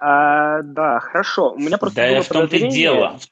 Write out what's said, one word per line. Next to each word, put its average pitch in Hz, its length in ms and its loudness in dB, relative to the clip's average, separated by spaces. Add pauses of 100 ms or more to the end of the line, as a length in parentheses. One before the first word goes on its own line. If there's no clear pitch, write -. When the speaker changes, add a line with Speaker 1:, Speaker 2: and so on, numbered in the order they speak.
Speaker 1:
а, 147 640 2
да, 147 360 -2
хорошо. 180 560 -2
У 135 40 -10
меня 156 180 -2
просто 107 240 -4
Speaker 2:
Да, 123 80 2
Speaker 1:
было 131 140 2
Speaker 2:
в - 60 -6
том-то 160 260 0
и 165 60 2
Speaker 1:
подозрение. 262 140 -2
Speaker 2:
дело, 143 440 2
в - 120 -20